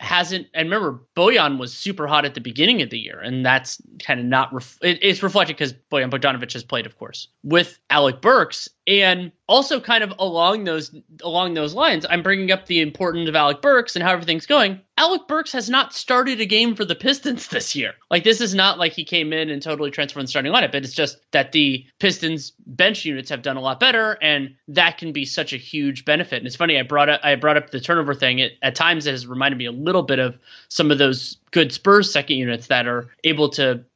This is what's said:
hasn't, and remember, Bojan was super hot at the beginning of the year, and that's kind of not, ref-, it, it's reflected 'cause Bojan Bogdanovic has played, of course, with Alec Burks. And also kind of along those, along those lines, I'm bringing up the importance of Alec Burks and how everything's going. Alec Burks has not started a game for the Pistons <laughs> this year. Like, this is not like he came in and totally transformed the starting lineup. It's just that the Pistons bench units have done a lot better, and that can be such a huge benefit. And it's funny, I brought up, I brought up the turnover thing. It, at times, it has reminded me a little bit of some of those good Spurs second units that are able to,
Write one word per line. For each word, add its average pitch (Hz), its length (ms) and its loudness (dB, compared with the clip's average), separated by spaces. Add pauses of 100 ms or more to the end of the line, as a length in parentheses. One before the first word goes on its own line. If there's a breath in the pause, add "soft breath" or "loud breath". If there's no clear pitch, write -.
hasn't, 180 520 -2
and 160 160 -2
remember, 170 320 -2 (140)
Bojan 170 420 4
was 123 160 -10
super 190 320 -8
hot 147 200 2
at 139 100 -8
the 127 60 -10
beginning 147 420 0
of 107 80 -8
the 117 80 -8
year, - 200 -14
and 127 240 -4
that's 131 380 0 (240)
kind 127 140 -2
of 120 80 -4
not, 131 260 2
ref-, - 300 -12
it, 175 180 0
it's 190 220 2
reflected 175 340 0
'cause 131 160 -4 (180)
Bojan 131 200 0
Bogdanovic 131 420 -2
has 117 100 -10
played, 117 220 -6
of - 140 -20
course, - 300 -16 (140)
with 170 360 2 (100)
Alec 135 320 2
Burks. 226 480 2 (160)
And 185 480 2 (160)
also 269 320 4
kind 233 200 0
of 202 160 -4
along 190 460 0
those, 156 320 -6 (260)
along 175 340 -2
those 151 180 -4
lines, 208 360 0
I'm 175 140 0
bringing 190 280 0
up 190 160 -2
the 170 120 2
importance 165 480 -2
of 156 80 0
Alec 147 260 2
Burks 254 340 4
and 175 80 -2
how 185 100 4
everything's 165 320 -2
going. 202 340 2 (180)
Alec 339 300 0
Burks 311 240 -4
has 233 180 -6
not 262 240 0
started 254 460 0
a 220 60 -2
game 220 280 2
for 202 120 -4
the 165 100 -2
Pistons 269 520 -2
<laughs> - 20 -20
this - 260 -6
year. 113 200 -6 (140)
Like, 170 140 2
this 220 160 4
is 202 160 -2
not 190 240 2
like 165 140 -2
he 165 100 -12
came 160 300 -2
in 160 160 -2
and 143 120 -6
totally 147 300 -6
transformed 143 360 -6
the - 20 -12
starting 143 240 -2
lineup. 220 200 2
It's 135 200 -6
just - 260 -2 (120)
that 139 200 2
the 139 340 0 (140)
Pistons 165 540 -2 (120)
bench 180 380 0
units 135 260 -8
have 131 120 -6
done 135 160 -4
a 131 40 -8
lot 131 200 -4
better, 226 400 2
and 143 340 0 (140)
that 170 280 2
can 165 140 -8
be 143 140 -6
such - 260 -6
a 135 60 -6
huge 139 480 -6
benefit. 151 320 0
And 123 100 -8
it's 123 80 -12
funny, 160 240 2
I 127 40 0
brought 147 260 4
up, 147 140 2
I 143 120 4
brought 151 220 2
up 147 140 -2
the 127 100 -6
turnover 151 340 0
thing. 127 240 0
It, 120 220 0
at 135 140 -2
times, 160 300 0
it 143 60 -2
has 123 160 -8
reminded 131 300 -2
me 123 80 -6
a 120 60 -8
little 160 320 0
bit 175 160 0
of 127 200 -2 (300 loud breath)
some 151 220 2
of 139 60 4
those 131 400 0 (140)
good 156 220 2
Spurs 202 360 4
second 143 280 -2
units 120 300 -4
that 123 200 2
are 120 220 -4 (160 soft breath)
able 151 240 2
to, 127 340 0 (120)